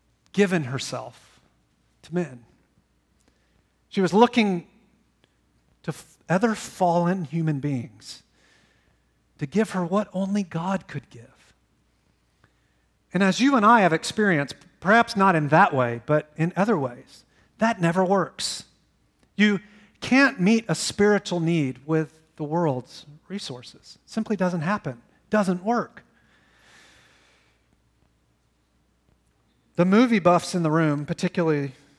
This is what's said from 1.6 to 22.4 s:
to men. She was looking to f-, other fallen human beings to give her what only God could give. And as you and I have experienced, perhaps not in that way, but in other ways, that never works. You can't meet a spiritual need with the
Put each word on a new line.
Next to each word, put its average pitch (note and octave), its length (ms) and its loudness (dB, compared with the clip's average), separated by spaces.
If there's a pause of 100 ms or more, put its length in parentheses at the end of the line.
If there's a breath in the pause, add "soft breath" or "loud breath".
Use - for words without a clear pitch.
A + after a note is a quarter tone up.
to D3+ 100 -20
men. C#3+ 320 -6 (1400)
She G3 120 -2
was E3+ 120 0
looking G#3 540 2 (1120)
to - 80 -14
f-, - 280 -14 (120)
other G3+ 240 0
fallen F3 720 -2
human D#3 340 -4
beings C3 600 -8 (1160)
to D3 80 -8
give G#3 240 -2
her F#3 120 -4
what F#3+ 300 -2
only G3 300 -2
God F3+ 440 -6
could - 220 -14
give. - 440 -20 (1600)
And F3+ 100 0
as F#3+ 160 0
you C#4 160 4
and G#3+ 100 4
I A#3 160 6
have F3 100 4
experienced, E3 640 -2 (240)
perhaps A3+ 360 2
not F#3+ 200 4
in D3+ 120 0
that D#3+ 260 4
way, A#2+ 320 -2
but D3+ 320 -2
in E3 180 -2
other G3+ 220 0
ways, B2+ 460 -10 (340)
that A3 240 -2
never E3+ 240 0
works. - 600 -4 (720)
You G#3 240 2 (420 soft breath)
can't C4+ 380 2
meet A3 280 2
a E3 80 -2
spiritual G3+ 640 0
need D#3 480 -2
with D#3 320 -4 (160)
the D#3 80 -10